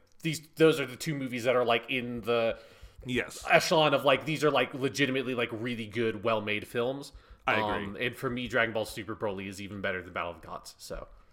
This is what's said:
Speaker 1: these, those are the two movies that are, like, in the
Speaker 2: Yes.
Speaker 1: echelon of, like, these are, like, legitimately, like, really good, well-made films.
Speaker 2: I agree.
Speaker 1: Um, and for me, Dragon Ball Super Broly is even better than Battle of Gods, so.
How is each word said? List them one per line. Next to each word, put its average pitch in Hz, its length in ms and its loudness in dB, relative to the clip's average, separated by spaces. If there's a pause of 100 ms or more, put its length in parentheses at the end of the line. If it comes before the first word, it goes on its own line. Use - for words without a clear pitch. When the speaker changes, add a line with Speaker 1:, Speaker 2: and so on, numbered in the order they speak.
(220)
Speaker 1:
these, 160 200 -2 (140)
those 156 240 6
are 135 60 -2
the 123 100 -12
two 156 180 -4
movies 123 300 -4
that 123 100 4
are, 123 100 4
like, 117 240 4
in 123 340 -4
the 113 360 2 (480)
Speaker 2:
Yes. 123 420 -2
Speaker 1:
echelon 156 460 6
of, 131 100 2
like, 135 220 4
these 147 160 -2
are, 151 80 4
like, 131 240 2
legitimately, 131 600 0
like, 117 180 0
really 117 340 -6
good, 104 380 -2
well-made 104 420 0
films. 131 460 -4 (340)
Speaker 2:
I 123 80 4
agree. 107 320 0
Speaker 1:
Um, 98 120 -8
and 123 180 -4
for 135 120 -4
me, 123 200 -4
Dragon 113 260 2
Ball 107 100 0
Super 104 320 -8
Broly 98 320 -4
is 98 140 -10
even 98 180 -10
better 92 220 -2
than 87 100 -16
Battle 87 200 -4
of 82 100 -18
Gods, - 340 -14
so. - 300 -12 (260)